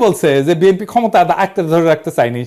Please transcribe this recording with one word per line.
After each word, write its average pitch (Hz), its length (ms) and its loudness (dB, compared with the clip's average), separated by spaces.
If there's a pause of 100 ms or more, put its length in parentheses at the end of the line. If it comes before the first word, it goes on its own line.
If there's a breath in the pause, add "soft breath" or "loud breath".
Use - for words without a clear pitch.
বলছে 180 240 0 (180)
যে 165 140 2
বিএনপি 190 320 2
ক্ষমতা 226 300 0
আদা-, 180 200 -2
আঁকড়ে 180 300 -4
ধরে 165 200 2
রাখতে 156 240 -6
চায়নি, 123 300 -2